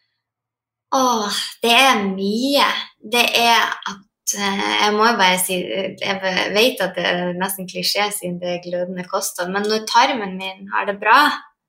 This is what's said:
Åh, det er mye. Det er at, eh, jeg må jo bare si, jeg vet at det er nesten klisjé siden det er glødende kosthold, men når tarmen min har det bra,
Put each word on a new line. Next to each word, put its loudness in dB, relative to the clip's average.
Åh, 2
det 4
er 6
mye. 0
Det 0
er 4
at, -8
eh, -2
jeg 4
må 4
jo 2
bare 4
si, -2
jeg -4
vet 2
at -2
det -2
er 0
nesten -6
klisjé -2
siden -6
det -6
er -6
glødende -6
kosthold, -4
men -2
når -2
tarmen 2
min -12
har -2
det -4
bra, 4